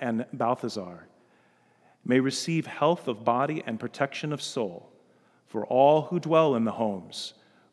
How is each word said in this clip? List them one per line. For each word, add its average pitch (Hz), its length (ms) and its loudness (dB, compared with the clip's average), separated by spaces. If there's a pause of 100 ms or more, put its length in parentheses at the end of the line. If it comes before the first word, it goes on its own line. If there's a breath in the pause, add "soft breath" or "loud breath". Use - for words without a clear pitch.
and 120 320 -2
Balthazar, 113 760 -4 (960 soft breath)
may 127 160 4
receive 143 460 0
health 170 420 0
of 113 160 -4
body 131 420 0
and 113 140 -6
protection 139 540 -4
of 139 80 -6
soul 95 500 -6 (560 soft breath)
for 107 180 -6
all 143 380 6
who 175 160 -4
dwell 156 360 4
in 113 100 2
the 110 60 0
homes 98 640 -4 (400 soft breath)